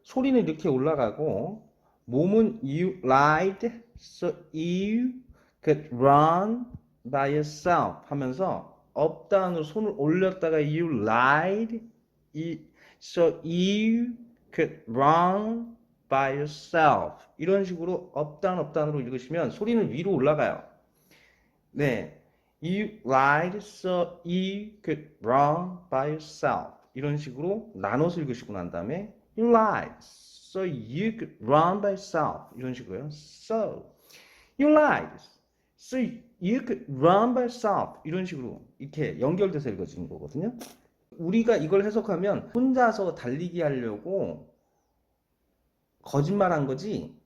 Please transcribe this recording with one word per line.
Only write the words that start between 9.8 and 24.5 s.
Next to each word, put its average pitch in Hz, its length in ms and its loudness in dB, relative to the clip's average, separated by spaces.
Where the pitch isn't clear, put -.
올렸다가 165 600 2
"You 151 460 0
lied, 165 800 2
so - 460 0
you 214 680 2
could - 360 -2
run 185 880 2
by 135 240 2
yourself." 147 840 2
이런 190 260 2
식으로 175 500 -6
업다운, 175 460 -2
업다운으로 151 420 -2
읽으시면 127 500 -4
소리는 220 400 0
위로 170 200 -2
올라가요. 139 520 2
네. 123 480 -2
"You 190 440 -4
lied 143 520 2
so 180 680 -4
you 190 480 -4